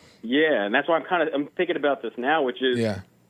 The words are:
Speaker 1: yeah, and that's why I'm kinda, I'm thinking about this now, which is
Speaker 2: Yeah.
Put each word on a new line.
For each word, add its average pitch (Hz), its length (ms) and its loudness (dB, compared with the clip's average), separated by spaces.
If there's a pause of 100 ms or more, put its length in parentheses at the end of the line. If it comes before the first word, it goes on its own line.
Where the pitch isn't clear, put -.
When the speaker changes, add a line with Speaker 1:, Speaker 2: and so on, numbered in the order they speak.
(220)
Speaker 1:
yeah, 131 420 2
and 101 100 0
that's 139 140 2
why 165 80 4
I'm 151 100 -2
kinda, 160 280 0
I'm 143 120 -2 (100)
thinking 170 200 0
about 139 260 -2
this 113 160 -8
now, 143 240 2
which 123 200 -2
is 123 160 0
Speaker 2:
Yeah. 107 220 -2 (300)